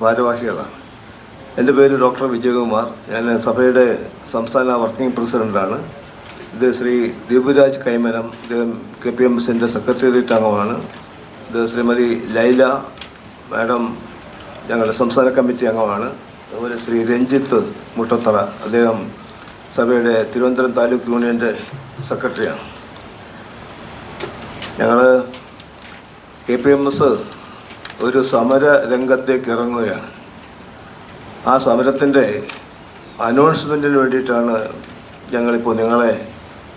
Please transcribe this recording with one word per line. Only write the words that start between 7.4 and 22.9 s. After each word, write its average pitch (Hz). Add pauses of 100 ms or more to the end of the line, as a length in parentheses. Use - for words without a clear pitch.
കൈമനം, 117 (160)
ഇദ്ദേഹം 117 (320)
കെ 120
പി 127
എം 120
എസിൻ്റെ 117
സെക്രട്ടേറിയറ്റ് 120
അംഗമാണ്. 107 (720)
ഇത് 117 (120)
ശ്രീമതി 120 (280)
ലൈല 127 (920)
മാഡം 117 (840)
ഞങ്ങളുടെ 113
സംസ്ഥാന 127
കമ്മിറ്റി 120
അംഗമാണ്. 110 (400)
അതുപോലെ 117
ശ്രീ 117 (140)
രഞ്ജിത്ത് 127 (360)
മുട്ടത്തറ, 117 (300)
അദ്ദേഹം 113 (800)
സഭയുടെ 120 (160)
തിരുവനന്തപുരം 127
താലൂക്ക് 120
യൂണിയൻ്റെ 120 (580)
സെക്രട്ടറിയാണ്. 117 (2250)